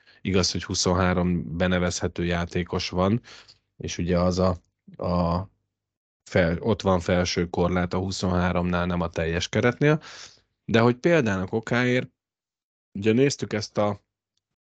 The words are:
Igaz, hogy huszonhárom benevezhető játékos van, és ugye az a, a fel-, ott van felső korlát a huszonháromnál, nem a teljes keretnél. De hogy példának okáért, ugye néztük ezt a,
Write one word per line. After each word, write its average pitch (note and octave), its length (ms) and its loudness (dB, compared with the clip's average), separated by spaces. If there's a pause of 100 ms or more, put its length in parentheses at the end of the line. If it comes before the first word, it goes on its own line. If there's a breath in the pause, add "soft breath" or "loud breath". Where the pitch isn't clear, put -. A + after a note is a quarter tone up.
(220 soft breath)
Igaz, F#2 300 2
hogy F2+ 120 -6
huszonhárom F2+ 960 0
benevezhető F2+ 680 -2
játékos F2 640 -4
van, F#2+ 320 0 (560 loud breath)
és - 200 -8
ugye F2 220 0
az F2+ 200 2
a, F#2 100 2 (540)
a F2 460 0 (800)
fel-, F2 300 2
ott A2 220 0
van F#2+ 180 2
felső F2 500 0
korlát F2 440 0
a F2+ 40 -2
huszonháromnál, F2+ 880 0
nem F2 160 -2
a E2+ 80 -2
teljes E2 400 -2
keretnél. B2 520 2 (640 loud breath)
De A2 140 4
hogy A#2+ 160 6
példának A2 580 0
okáért, B2 560 -2 (920)
ugye G#2+ 120 2
néztük B2+ 420 0
ezt G#2 240 -6
a, G#2 240 -2 (720)